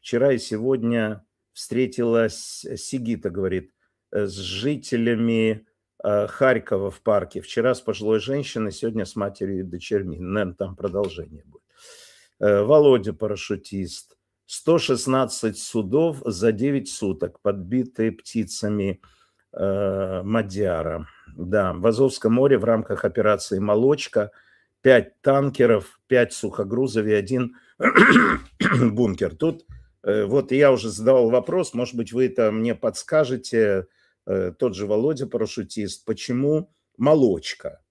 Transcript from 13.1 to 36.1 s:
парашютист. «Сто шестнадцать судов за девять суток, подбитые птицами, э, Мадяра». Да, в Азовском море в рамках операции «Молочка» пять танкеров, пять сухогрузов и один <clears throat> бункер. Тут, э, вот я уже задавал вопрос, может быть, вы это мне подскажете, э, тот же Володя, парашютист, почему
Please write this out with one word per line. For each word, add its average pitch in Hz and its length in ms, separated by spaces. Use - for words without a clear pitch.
парашютист. 98 1040
«Сто - 320
шестнадцать 123 800
судов 135 680
за 110 280
девять 127 360
суток, 87 520
подбитые 110 720
птицами, 104 880
э, 98 680
Мадяра». 95 840
Да, 90 380
в 85 120
Азовском 117 480
море 135 220
в 98 80
рамках 113 400
операции 104 540
«Молочка» 107 720
пять 120 400
танкеров, 131 840
пять 123 260
сухогрузов 110 760
и 107 60
один 120 440
<clears throat> 196 1000
бункер. 107 540
Тут, 165 320
э, 104 200
вот 131 280
я 139 200
уже 113 160
задавал 113 420
вопрос, 131 440
может 120 200
быть, 117 180
вы 127 140
это 117 260
мне 110 220
подскажете, 113 1120
э, 92 320
тот 120 160
же 98 120
Володя, 123 400
парашютист, 110 760
почему 135 680